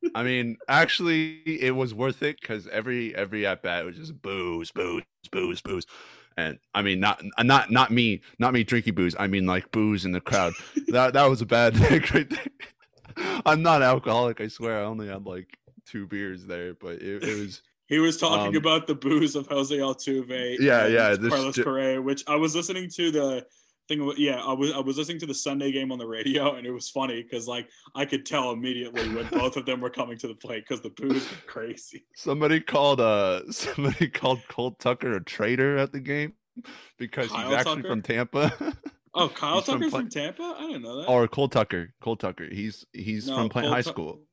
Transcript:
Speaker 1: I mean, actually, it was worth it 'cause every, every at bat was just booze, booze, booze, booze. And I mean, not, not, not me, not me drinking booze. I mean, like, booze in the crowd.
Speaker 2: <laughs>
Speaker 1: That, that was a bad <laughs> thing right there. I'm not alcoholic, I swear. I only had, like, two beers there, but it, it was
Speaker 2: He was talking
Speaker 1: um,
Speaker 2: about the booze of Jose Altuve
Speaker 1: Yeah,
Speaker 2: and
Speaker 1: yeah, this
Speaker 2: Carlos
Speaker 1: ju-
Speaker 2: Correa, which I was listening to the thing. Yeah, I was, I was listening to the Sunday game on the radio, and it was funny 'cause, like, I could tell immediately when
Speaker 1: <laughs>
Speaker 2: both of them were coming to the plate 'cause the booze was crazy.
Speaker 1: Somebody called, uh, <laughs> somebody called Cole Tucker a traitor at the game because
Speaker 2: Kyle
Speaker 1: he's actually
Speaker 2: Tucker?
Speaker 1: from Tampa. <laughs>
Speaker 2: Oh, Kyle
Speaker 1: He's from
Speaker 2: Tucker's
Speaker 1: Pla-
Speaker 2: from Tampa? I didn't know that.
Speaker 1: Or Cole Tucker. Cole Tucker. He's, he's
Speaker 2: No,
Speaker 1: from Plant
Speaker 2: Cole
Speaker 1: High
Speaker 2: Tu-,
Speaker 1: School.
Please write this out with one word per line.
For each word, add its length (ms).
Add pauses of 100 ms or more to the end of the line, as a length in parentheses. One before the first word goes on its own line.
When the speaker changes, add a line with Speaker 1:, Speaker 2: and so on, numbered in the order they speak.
(140)
Speaker 1:
I 100
mean, 340 (100)
actually, 760
it 280
was 200
worth 300
it 180
'cause 280
every, 440
every 320
at 160
bat 240
was 100
just 240
booze, 520
booze, 320 (260)
booze, 320
booze. 240 (500)
And 220 (160)
I 80
mean, 180
not, 220 (200)
not, 280
not 200
me, 300 (180)
not 140
me 100
drinking 320
booze. 240
I 80
mean, 200
like, 260
booze 320
in 80
the 80
crowd. 320 (180)
Speaker 2:
<laughs> 180
Speaker 1:
That, 260
that 160
was 100
a 60
bad 300
<laughs> 20
thing 240 (120)
right 140
there. 1160
I'm 160
not 200
alcoholic, 600
I 60
swear. 320
I 40
only 240
had, 160
like, 240 (380)
two 200
beers 380
there, 300
but 280
it, 220
it 160
was 220 (260)
Speaker 2:
He 100
was 200
talking 300
Speaker 1:
um, 80
Speaker 2:
about 300
the 80
booze 400
of 140
Jose 280
Altuve 840
Speaker 1:
Yeah, 240
Speaker 2:
and 100
Speaker 1:
yeah, 220
this 140
Speaker 2:
Carlos 260
Speaker 1:
ju- 80
Speaker 2:
Correa, 360
which 280
I 80
was 180
listening 360
to 200
the 360 (420)
thing. 300
Yeah, 260
I 80
was, 200
I 80
was 180
listening 220
to 60
the 80
Sunday 380
game 180
on 80
the 80
radio, 500
and 100
it 40
was 200
funny 340
'cause, 240
like, 200 (260)
I 100
could 220
tell 260
immediately 560
when 180
Speaker 1:
<laughs> 60
Speaker 2:
both 240
of 80
them 160
were 100
coming 280
to 100
the 60
plate 340
'cause 140
the 80
booze 240
was 320
crazy. 580 (100)
Speaker 1:
Somebody 460
called, 400
uh, 460
<laughs> 40
somebody 600
called 380
Cole 240
Tucker 440
a 80
traitor 540
at 140
the 80
game 340 (640)
because 320
Speaker 2:
Kyle 180
Speaker 1:
he's 80
actually 200
Speaker 2:
Tucker? 120
Speaker 1:
from 140
Tampa. 760
<laughs> 40 (300)
Speaker 2:
Oh, 160
Kyle 260
Speaker 1:
He's 80
from 160
Speaker 2:
Tucker's 100
Speaker 1:
Pla- 100
Speaker 2:
from 100
Tampa? 480
I 80
didn't 160
know 180
that. 80
Speaker 1:
Or 180
Cole 220
Tucker. 520
Cole 140
Tucker. 380
He's, 400
he's 340
Speaker 2:
No, 100
Speaker 1:
from 120
Plant 160
Speaker 2:
Cole 100
Speaker 1:
High 80
Speaker 2:
Tu-, 80
Speaker 1:
School. 300 (120)